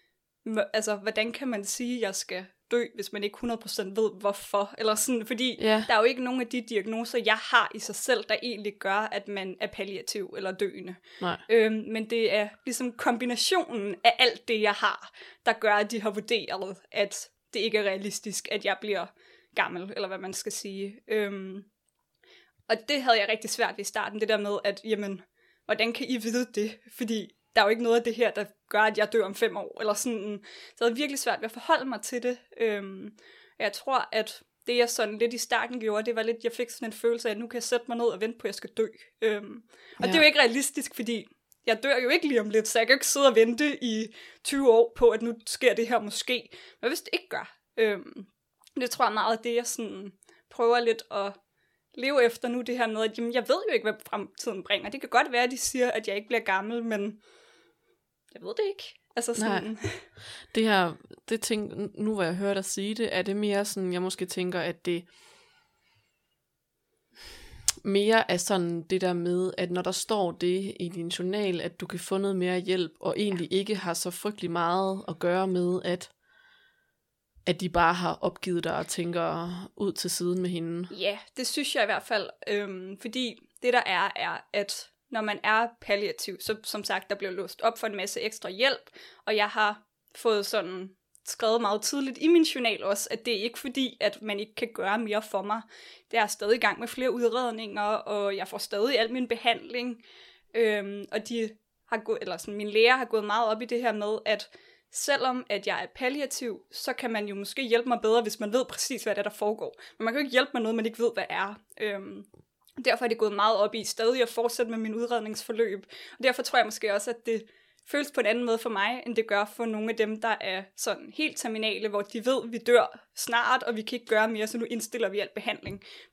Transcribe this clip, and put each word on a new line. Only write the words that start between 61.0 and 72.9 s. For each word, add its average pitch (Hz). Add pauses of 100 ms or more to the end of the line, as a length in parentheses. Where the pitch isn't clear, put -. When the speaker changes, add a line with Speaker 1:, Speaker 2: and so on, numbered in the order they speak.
Speaker 2:
det 220
ting, 208 (100)
nu 214
hvor 196
jeg 170
hører 202
dig 190
sige 202
det, 226
er 180
det 196
mere 208
sådan, 185
jeg 180
måske 185
tænker, 180
at 165
det 175 (2750)
mere 208
er 180
sådan 175
det 185
der 180
med, 180
at 175
når 180
der 185
står 190
det 180
i 175
din 170
journal, 185
at -
du 180
kan 180
få 190
noget 196
mere 180
hjælp, 185